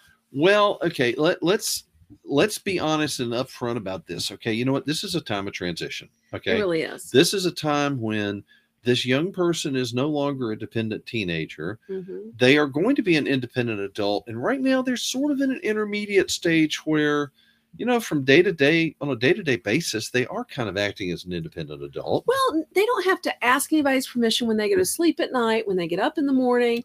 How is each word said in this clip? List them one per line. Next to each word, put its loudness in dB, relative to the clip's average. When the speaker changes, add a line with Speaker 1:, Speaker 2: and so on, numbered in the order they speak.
Speaker 1:
Well, 4
okay, 0
let, 2
let's, 0
let's 2
be -4
honest -2
and -4
upfront -4
about -8
this, -8
okay? -4
You -2
know 2
what? -2
This -4
is -6
a -2
time -4
of -6
transition, -8
okay? -2
Speaker 2:
It 2
really 0
is. -10
Speaker 1:
This 6
is 0
a 0
time 0
when -2
this 2
young 2
person -2
is -2
no 0
longer -2
a -4
dependent -6
teenager. -4
Speaker 2:
Mm-hmm. -10
Speaker 1:
They 6
are 2
going 0
to 0
be 2
an 0
independent -2
adult, -2
and -8
right -2
now 2
they're -2
sort -2
of 0
in 2
an -6
intermediate 0
stage 2
where, 2
you -6
know, 2
from -2
day 8
to 0
day, 2
on -2
a 0
day-to-day 2
basis, -2
they 0
are -8
kind -6
of -6
acting -2
as -8
an -8
independent -8
adult. -10
Speaker 2:
Well, 0
they 2
don't -2
have 0
to -6
ask 0
anybody's 2
permission 0
when 2
they 0
go 2
to 4
sleep 0
at -2
night, 0
when 0
they 0
get -2
up -2
in 0
the 0
morning, 2